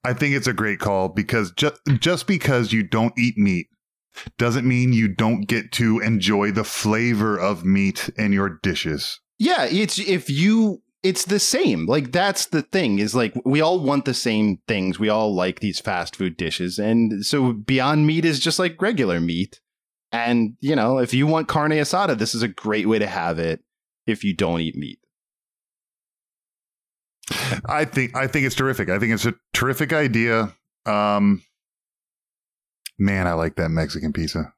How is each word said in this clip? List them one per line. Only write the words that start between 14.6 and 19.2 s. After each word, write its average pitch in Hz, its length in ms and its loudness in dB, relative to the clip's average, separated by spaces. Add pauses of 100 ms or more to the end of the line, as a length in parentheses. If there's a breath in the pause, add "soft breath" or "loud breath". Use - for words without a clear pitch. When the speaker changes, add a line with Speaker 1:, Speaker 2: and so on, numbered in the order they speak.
Speaker 2:
things. 92 300 -2
We 107 100 2
all 107 260 2
like 90 240 0
these 98 220 -4
fast 90 340 -4
food 90 220 -4
dishes. 87 420 -4
And 107 460 0
so 131 280 0
Beyond 135 540 2
Meat 160 180 2
is 151 140 0
just 160 180 -2
like 175 240 -2
regular 135 380 0
meat. 85 400 -4 (540)